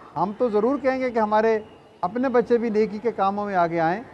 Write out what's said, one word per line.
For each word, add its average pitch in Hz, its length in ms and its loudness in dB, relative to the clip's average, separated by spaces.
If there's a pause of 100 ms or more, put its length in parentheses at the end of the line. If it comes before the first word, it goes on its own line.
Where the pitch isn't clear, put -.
(140)
हम 175 180 -2
तो 247 180 -2
ज़रूर 220 300 0
कहेंगे 262 300 -2
कि 233 80 -2
हमारे 214 460 2 (400)
अपने 247 240 -2
बच्चे 240 300 2
भी 226 120 -2
नेकी 214 280 0
के 220 140 -4
कामों 202 340 -2
में 202 80 -6
आगे 170 240 2
आएँ, 175 360 0